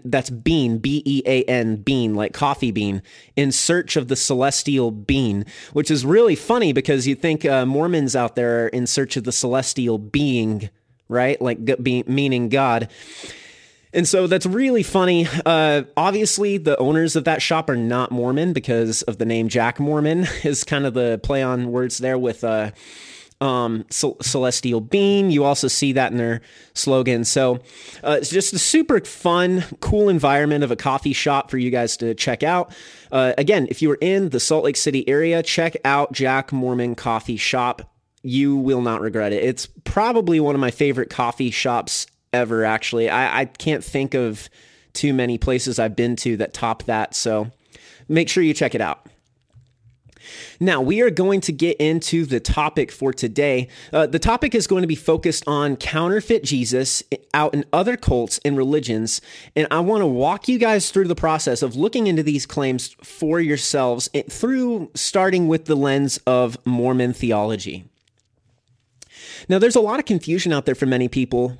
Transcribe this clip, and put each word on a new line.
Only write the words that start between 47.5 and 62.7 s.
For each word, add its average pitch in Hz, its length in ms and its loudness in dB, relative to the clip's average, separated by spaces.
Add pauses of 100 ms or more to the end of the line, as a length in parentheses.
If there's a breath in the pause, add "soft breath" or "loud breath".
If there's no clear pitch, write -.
make 160 200 2
sure 185 140 2
you 156 100 4
check 147 220 0
it 117 60 0
out. 80 260 -4 (1500 loud breath)
Now, 170 220 2
we 170 220 2
are 240 80 4
going 185 320 2
to 165 100 -2
get 160 240 0
into 160 480 0
the 131 160 -2
topic 151 500 0
for 135 220 -2
today. 131 560 0 (240 loud breath)
Uh, 156 140 2
the 147 120 0
topic 247 360 0
is 214 120 2
going 185 160 2
to 170 60 0
be 160 60 0
focused 160 520 0
on 147 300 0
counterfeit 185 680 0
Jesus 127 580 -2 (320)
out 151 180 2
in 143 200 -2
other 196 240 0
cults - 480 -2
and 143 120 0
religions, 127 640 -2 (340 loud breath)
and 151 160 2
I 156 100 2
want 208 200 2
to 185 60 2
walk 143 420 0
you 254 100 2
guys 220 320 2
through 190 180 2
the 170 60 0
process 156 480 -2
of 123 140 -2
looking 220 300 0
into 160 160 2
these 143 240 -2
claims 131 560 -4